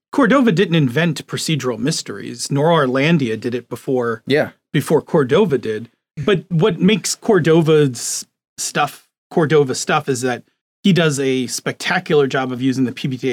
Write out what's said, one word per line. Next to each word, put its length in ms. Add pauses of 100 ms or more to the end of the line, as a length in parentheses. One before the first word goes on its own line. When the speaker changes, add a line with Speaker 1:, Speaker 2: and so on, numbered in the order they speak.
(120)
Speaker 1:
Cordova 400
didn't 240
invent 520
procedural 520
mysteries, 720
nor 200
Orlandia 680
did 160
it 140
before, 580
Speaker 2:
Yeah. 220 (240)
Speaker 1:
before 280
Cordova 560
did. 320 (360)
But 260
what 300
makes 340
Cordova's 1120 (320)
stuff, 500 (240)
Cordova 440
stuff 340
is 120
that 220 (400)
he 80
does 300
a 260
spectacular 800
job 240
of 100
using 220
the 80
P 160
B 100
T 160